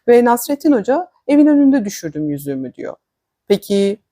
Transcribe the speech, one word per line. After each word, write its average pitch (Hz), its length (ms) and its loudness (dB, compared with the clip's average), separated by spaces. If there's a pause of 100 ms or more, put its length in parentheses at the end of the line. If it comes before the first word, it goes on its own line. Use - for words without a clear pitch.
Ve 240 180 4
Nasrettin 277 460 -2
Hoca 269 360 0 (200)
"Evin 294 200 4
önünde 285 380 2
düşürdüm 151 440 -8
yüzüğümü." 139 440 -8
diyor. - 220 -12 (520)
"Peki 196 500 -2 (140)